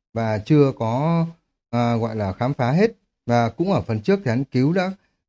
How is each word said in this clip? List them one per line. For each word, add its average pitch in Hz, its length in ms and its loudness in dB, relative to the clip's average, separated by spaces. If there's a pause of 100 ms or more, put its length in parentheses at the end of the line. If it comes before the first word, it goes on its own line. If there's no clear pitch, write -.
(140)
và 110 240 -2
chưa 139 420 4
có, 151 460 0 (440)
à, 120 260 0
gọi 113 200 -2
là 101 180 -2
khám 127 200 -2
phá 123 180 -2
hết. 208 200 2 (340)
Và 117 240 2
cũng 180 240 -2
ở 131 80 0
phần 110 200 -4
trước 196 240 0
thì - 40 -2
hắn 120 140 0
cứu 135 300 0
đã 185 200 -2 (360)